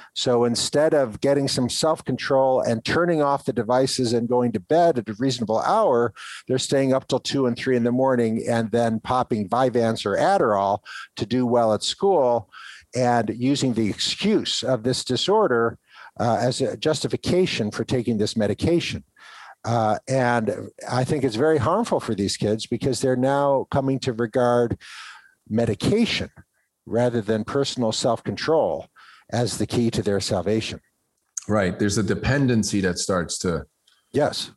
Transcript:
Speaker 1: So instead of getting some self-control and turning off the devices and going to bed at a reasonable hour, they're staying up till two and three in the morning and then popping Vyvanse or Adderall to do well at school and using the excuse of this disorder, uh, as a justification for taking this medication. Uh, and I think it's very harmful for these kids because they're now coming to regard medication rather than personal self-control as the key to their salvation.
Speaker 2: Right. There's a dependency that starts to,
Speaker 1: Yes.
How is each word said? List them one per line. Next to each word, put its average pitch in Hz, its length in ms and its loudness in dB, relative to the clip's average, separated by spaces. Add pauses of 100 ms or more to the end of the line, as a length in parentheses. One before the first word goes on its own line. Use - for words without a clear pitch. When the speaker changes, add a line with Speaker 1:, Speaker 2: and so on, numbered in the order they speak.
(140)
Speaker 1:
So 123 300 2
instead 143 480 2
of 127 300 0
getting 139 260 2
some 123 220 -2
self-control 135 920 0
and 113 240 -2
turning 165 380 2
off 139 240 0
the 127 60 -2
devices 123 600 0
and 120 160 0
going 123 240 2
to 98 80 -4
bed 170 380 4
at 208 100 -6
a 110 60 -8
reasonable 117 460 0
hour, 143 520 2 (340)
they're 127 120 0
staying 135 340 0
up 131 160 -2
till 135 100 0
two 135 280 -2
and 117 100 0
three 131 180 -2
in 117 100 2
the 120 80 2
morning 123 540 0
and 113 240 0
then 113 300 0
popping 120 480 -2
Vyvanse 117 560 0
or 98 120 0
Adderall 107 640 2 (360)
to 123 80 -6
do 127 220 0
well 117 260 4
at 101 100 0
school 135 680 0 (440)
and 120 400 0
using 131 380 0
the 110 160 0
excuse - 720 -2
of 120 200 -2
this 123 220 -2
disorder, 127 760 2 (420)
uh, 113 220 2
as 123 180 -2
a 107 160 -2
justification 156 920 -2
for - 140 -6
taking 120 340 0
this 104 180 -2
medication. 113 640 0 (640)
Uh, 110 320 2 (100)
and 120 640 0 (200)
I 127 140 0
think 135 200 0
it's 110 120 0
very 156 200 4
harmful 165 440 0
for 110 140 -4
these 98 220 -2
kids 107 300 -2
because 120 340 -2
they're 127 160 2
now 135 540 2
coming 135 300 0
to 131 120 -2
regard 120 640 2 (720)
medication 117 800 0 (560)
rather 120 380 0
than 107 220 -2
personal 127 480 -2
self-control 113 920 0 (440)
as 113 260 -2
the 104 100 -2
key 120 220 0
to 113 140 -2
their 98 180 0
salvation. 101 600 -2 (680)
Speaker 2:
Right. 98 300 0
There's 101 180 0
a 113 60 2
dependency 113 800 0
that 90 180 0
starts 87 400 -2
to, 80 260 -2 (460)
Speaker 1:
Yes. - 460 -2